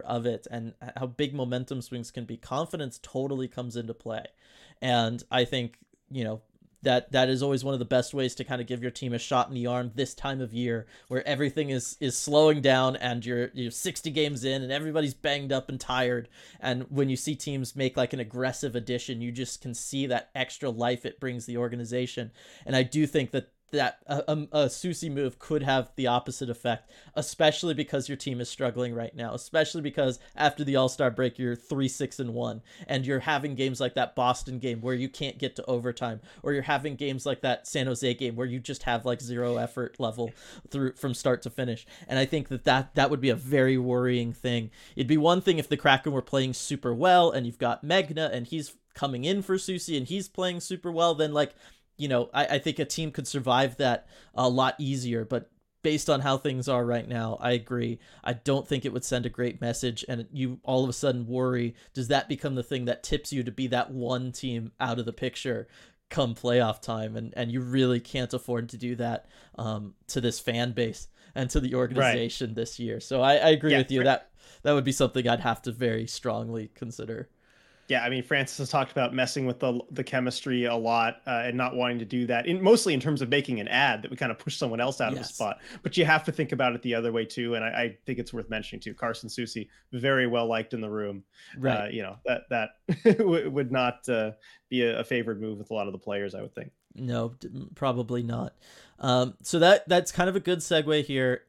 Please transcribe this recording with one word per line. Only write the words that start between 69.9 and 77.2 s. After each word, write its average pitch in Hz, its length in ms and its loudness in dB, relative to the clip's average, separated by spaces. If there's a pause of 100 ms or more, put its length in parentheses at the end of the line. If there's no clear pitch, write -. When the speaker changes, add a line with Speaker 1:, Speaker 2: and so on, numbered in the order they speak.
Speaker 1:
to - 120 -2
this 117 200 0
fan 120 320 -2
base 113 380 -4 (260)
and 131 160 -2
to 151 80 4
the 131 160 0
organization 123 720 2
Speaker 2:
Right. 110 60 -6
Speaker 1:
this 117 240 -6
year. 110 220 -4
So 131 200 0
I, 139 140 8
I 160 140 8
agree 151 240 6
Speaker 2:
Yeah, 139 40 6
Speaker 1:
with 135 140 2
you. 127 80 4
Speaker 2:
Fra- 123 60 4
Speaker 1:
That, - 260 2 (320)
that 147 80 4
would 139 120 4
be 135 80 0
something 127 360 2
I'd 117 140 4
have 113 200 0
to 120 100 -6
very 117 360 0
strongly 113 640 -4
consider. 113 560 -10 (600)